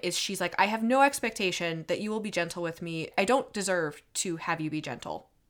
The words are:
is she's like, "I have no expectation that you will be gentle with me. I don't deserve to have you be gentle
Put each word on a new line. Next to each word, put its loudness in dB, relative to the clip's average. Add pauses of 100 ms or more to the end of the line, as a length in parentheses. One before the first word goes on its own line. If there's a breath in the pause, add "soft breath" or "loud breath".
is 0
she's -2
like, -2
"I 6
have 0
no 6
expectation 0
that 0
you -4
will -2
be -6
gentle -2
with -6
me. -6 (100)
I 6
don't 2
deserve -2 (120)
to -2
have -2
you -2
be -4
gentle -8 (200)